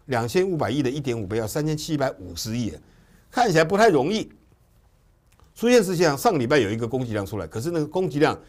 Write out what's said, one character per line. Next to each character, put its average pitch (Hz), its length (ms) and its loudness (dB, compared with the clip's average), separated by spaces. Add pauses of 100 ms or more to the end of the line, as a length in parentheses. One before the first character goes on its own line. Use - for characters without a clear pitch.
两 120 220 -2
千 185 180 0
五 190 80 -4
百 135 160 -2
亿 143 120 -2
的 123 80 0
一 147 100 -6
点 127 180 -4
五 104 80 -6
倍 104 120 -4
要 110 80 -4
三 151 200 -4
千 156 80 -2
七 151 220 -6
百 135 220 0
五 87 180 -14
十 110 220 -6
亿， 101 160 -4 (560)
看 240 200 2
起 156 60 4
来 165 80 6
不 190 140 0
太 226 100 6
容 156 240 2
易。 214 180 -4 (1200)
出 233 160 0
现 247 120 8
事 180 140 -2
情， 160 220 4
上 226 160 2
个 156 40 2
礼 120 80 0
拜 147 120 4
有 104 120 2
一 113 60 -4
个 117 100 -4
供 127 160 -2
给 113 120 -6
量 101 100 -2
出 101 140 -8
来， 87 80 -6
可 80 120 -8
是 131 120 -4
那 170 100 -2
个 147 60 -2
供 185 200 -2
给 143 120 -4
量 147 200 2 (100)